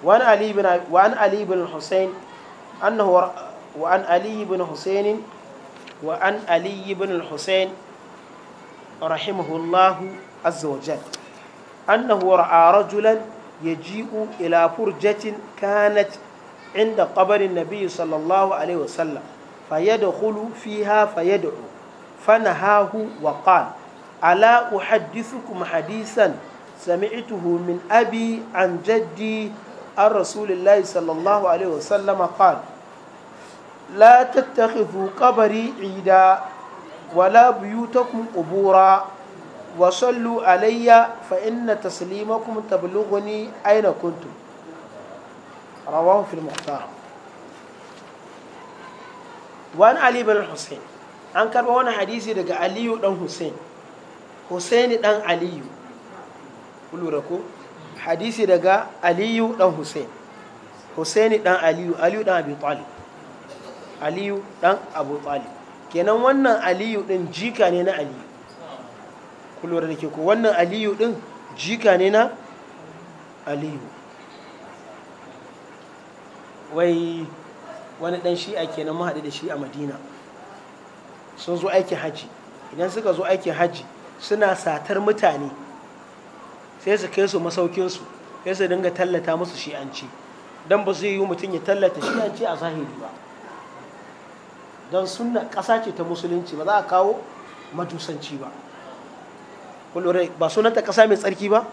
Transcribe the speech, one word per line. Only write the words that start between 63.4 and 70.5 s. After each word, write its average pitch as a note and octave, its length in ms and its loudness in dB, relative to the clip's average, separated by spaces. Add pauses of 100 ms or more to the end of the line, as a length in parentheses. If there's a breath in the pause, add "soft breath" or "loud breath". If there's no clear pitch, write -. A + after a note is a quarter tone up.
Aliyu G3 440 -6 (180)
ɗan F#3+ 160 4 (160)
Abu D3 320 -6
Talib. C3+ 240 -6 (400)
Kenan G#3 320 0
wannan B3+ 400 4
Aliyu G3 400 -2
ɗin F#3 300 -2
jika G#3 380 0
ne F3+ 120 0
na F#3 160 0
Aliyu. C3 260 -8 (1400)
Ku E3+ 60 -12
lura E3 240 -2
da D#3 80 -6
ke D#3 80 -8
ko? D3 160 -8
Wannan G#3+ 320 2